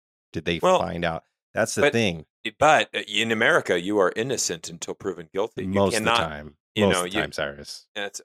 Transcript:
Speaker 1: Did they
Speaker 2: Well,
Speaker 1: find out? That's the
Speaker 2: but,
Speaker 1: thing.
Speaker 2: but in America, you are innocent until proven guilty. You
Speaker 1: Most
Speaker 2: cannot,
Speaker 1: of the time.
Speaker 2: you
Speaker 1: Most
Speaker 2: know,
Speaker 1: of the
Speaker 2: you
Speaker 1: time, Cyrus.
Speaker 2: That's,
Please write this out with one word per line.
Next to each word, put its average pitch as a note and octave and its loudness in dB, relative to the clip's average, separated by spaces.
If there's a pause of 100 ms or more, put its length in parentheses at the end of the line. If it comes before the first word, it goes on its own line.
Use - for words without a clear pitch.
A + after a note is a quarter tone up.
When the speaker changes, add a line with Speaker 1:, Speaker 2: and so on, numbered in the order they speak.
(340)
Speaker 1:
Did D#2+ -8
they F2 0
Speaker 2:
Well, F3+ 4
Speaker 1:
find F2 -4
out? E2 -2 (300)
That's G#2+ 0
the D3+ 0
Speaker 2:
but, C#3+ 4
Speaker 1:
thing. F#2 0 (320)
Speaker 2:
but C#3 4 (180)
in A2 0
America, A2+ 2
you G2 -2
are F2+ 4
innocent A2 -4
until E2+ -12
proven E2+ -8
guilty. A2 -4
You F#2+ -4
Speaker 1:
Most G2 2
Speaker 2:
cannot, A2+ 2
Speaker 1:
of E2 -2
the D2+ -10
time. D2+ -16 (180)
Speaker 2:
you A2 2
Speaker 1:
Most G2 6
Speaker 2:
know, F#2 4
Speaker 1:
of F#2 -8
the G2+ -6
Speaker 2:
you - -2
Speaker 1:
time, C#2+ -6
Cyrus. C#2+ -10
Speaker 2:
That's, G2+ -10